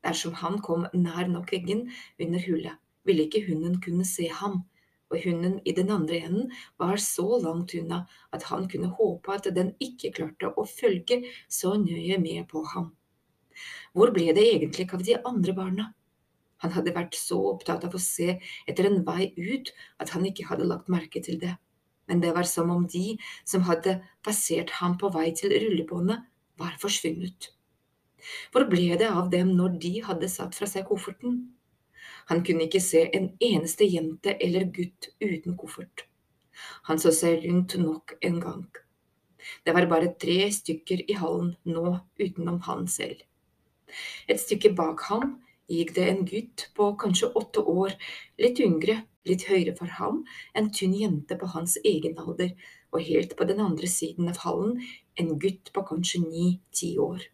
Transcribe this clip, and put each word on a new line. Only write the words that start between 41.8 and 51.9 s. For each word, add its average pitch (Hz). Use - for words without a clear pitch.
utenom 175
han -
selv. -
Et -
stykke 202
bak 160
ham 262
gikk 170
det 180
en 190
gutt -
på 208
kanskje 190
åtte -
år, 190
litt 247
yngre, 214
litt 185
høyere 180
for 175
ham, 208
en 214
tynn 190
jente 180
på 185
hans 170
egen 160